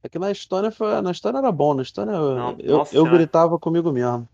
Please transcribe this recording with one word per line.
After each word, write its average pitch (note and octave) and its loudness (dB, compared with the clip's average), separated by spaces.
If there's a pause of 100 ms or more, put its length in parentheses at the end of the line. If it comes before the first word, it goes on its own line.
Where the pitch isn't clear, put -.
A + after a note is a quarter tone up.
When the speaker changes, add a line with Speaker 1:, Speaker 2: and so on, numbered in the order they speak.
Speaker 1:
É F#3+ -14
que E3 -10
na G3 -4
Estônia G3 -4
foi, G#3+ -2
na F3+ -2
Estônia A3 -4
era C4+ 0
bom, D3 2
na C3+ -2
Estônia G#3 -6
eu, D3 -2
Speaker 2:
Não, B2 -6
Speaker 1:
eu, - 2
Speaker 2:
nossa D3 0
Speaker 1:
eu D3+ 6
Speaker 2:
senhora. E3 6
Speaker 1:
gritava E3 2
comigo E3 -2
mesmo. B2 -2